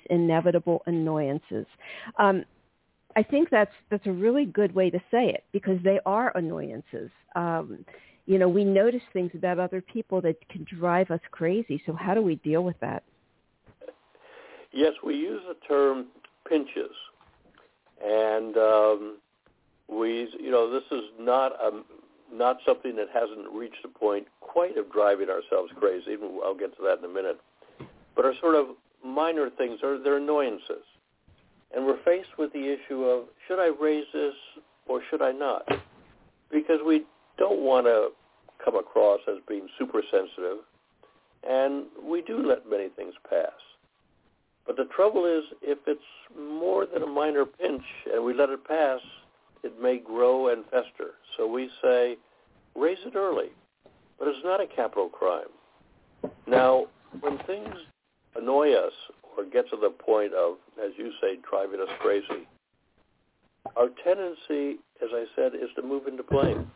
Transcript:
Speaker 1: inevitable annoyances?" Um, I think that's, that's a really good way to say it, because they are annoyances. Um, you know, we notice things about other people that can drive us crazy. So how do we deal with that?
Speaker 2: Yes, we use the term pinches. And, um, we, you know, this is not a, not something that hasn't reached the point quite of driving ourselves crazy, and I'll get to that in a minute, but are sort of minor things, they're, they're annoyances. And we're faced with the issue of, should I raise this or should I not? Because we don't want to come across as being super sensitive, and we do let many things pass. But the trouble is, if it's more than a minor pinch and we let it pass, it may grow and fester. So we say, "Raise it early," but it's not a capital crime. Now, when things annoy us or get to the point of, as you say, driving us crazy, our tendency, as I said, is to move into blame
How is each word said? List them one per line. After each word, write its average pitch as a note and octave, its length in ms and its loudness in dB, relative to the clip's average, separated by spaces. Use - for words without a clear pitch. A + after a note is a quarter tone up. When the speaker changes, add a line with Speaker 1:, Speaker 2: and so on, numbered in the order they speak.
Speaker 1:
inevitable E3+ 760 2
annoyances?" D#3 800 -2
Um, G3 240 4
I G#3+ 80 4
think D4 260 2
that's, G#3+ 220 4
that's G#3 160 -4
a G3+ 60 -2
really A3+ 320 2
good G3 320 0
way F#3+ 140 4
to E3+ 100 -2
say A#3 200 4
it, - 240 -4
because F#3+ 280 0
they F#3+ 240 4
are A3 300 0
annoyances. D3+ 720 -6
Um, E3 480 -4
you F#3+ 120 4
know, F3+ 120 6
we G3+ 160 4
notice G#3 360 4
things F3+ 200 -2
about F3 260 -2
other F#3 200 -2
people F#3+ 420 -4
that E3 140 2
can D#3 160 -12
drive F3 440 0
us E3+ 120 -2
crazy. F3 540 -2
So D#3+ 80 -4
how F3+ 220 -2
do A3+ 60 2
we F3 140 2
deal D#3+ 300 0
with F3 160 -6
that? - 220 -6
Speaker 2:
Yes, D3 200 2
we D3 100 -4
use F#3+ 320 -6
the F3 80 -12
term C3+ 400 2
pinches. - 420 -2
And, A2 540 0
um, G#2+ 600 4
we, A2+ 400 -4
you C3 120 -6
know, A#2 180 4
this C3 220 -4
is B2+ 120 -6
not B2+ 420 0
a, G#2+ 200 -2
not B2 320 0
something B2 320 0
that G2+ 160 -4
hasn't G#2+ 400 -2
reached A2+ 280 -12
the - 80 -16
point G2+ 380 -2
quite F3 360 -2
of G2 140 -6
driving G2+ 380 2
ourselves F#2 500 -2
crazy, F#2+ 340 0
and F#2+ 300 -10
I'll F#2+ 140 -2
get F2+ 200 -8
to F#2+ 60 -12
that F#2 160 2
in F2+ 60 -12
a F2 80 -12
minute, F#2+ 260 -4
but - 100 2
are C4 160 2
sort E3 140 4
of C#3+ 120 4
minor D3 460 -2
things, A#2 300 -4
they're, C#3 180 -2
they're C#3+ 180 2
annoyances. C#3+ 640 -2
And C3 120 -2
we're C3+ 180 0
faced F3+ 340 0
with D3 140 -4
the C#3 220 -4
issue C3+ 320 -6
of, B2 200 2
should F#3 120 -2
I E3+ 120 4
raise D3+ 320 0
this D3 220 -2
or B2+ 240 -2
should D#3 120 -2
I C3 100 2
not? C3+ 340 -4
Because D3+ 340 2
we D#3 200 4
don't G3 240 2
want C3 240 4
to A2+ 240 6
come - 120 0
across G2+ 540 4
as G2+ 80 -4
being G2 200 -6
super B2+ 220 -2
sensitive, F#2+ 460 -2
and C3+ 360 0
we E3+ 180 -4
do A3+ 240 -4
let C3+ 240 0
many G2+ 200 -2
things F2+ 240 -14
pass. F2 240 -2
But B2 120 -6
the C3 80 -2
trouble G3 300 4
is, E3 180 0
if C#3+ 260 -4
it's D3+ 120 -2
more D#3 460 -2
than E3 180 -4
a D#3+ 40 -6
minor D3 380 0
pinch - 380 -6
and A#2 100 0
we B2 100 0
let C3+ 160 4
it C3+ 160 -8
pass, D3 360 0
it A2+ 200 -10
may B2+ 160 0
grow B2 520 2
and A2+ 160 -2
fester. A#2 500 -6
So A2 120 -2
we B2+ 220 -6
say, B2 360 2
"Raise F#3 320 0
it B3+ 100 -14
early," G#3+ 340 -2
but D3 120 -2
it's C#3 160 -8
not F#3+ 160 0
a F3 60 -4
capital G2+ 420 -4
crime. F2+ 400 -2
Now, C3 380 6
when - 200 -4
things G#3+ 360 -10
annoy C3+ 360 4
us F#2 200 2
or G2+ 60 -4
get B2 280 -2
to - 40 -6
the G#2+ 140 0
point G#2+ 440 0
of, F2 220 0
as G2+ 160 -4
you A2+ 220 -10
say, F#2+ 200 -2
driving G2 320 -2
us F#2+ 80 -4
crazy, - 480 -2
our B2 140 4
tendency, D#3+ 800 -2
as A#2 80 -6
I A#2 140 -4
said, B2+ 200 0
is B2 200 -8
to - 60 -8
move C3+ 260 -6
into C3 160 -10
blame C3+ 520 0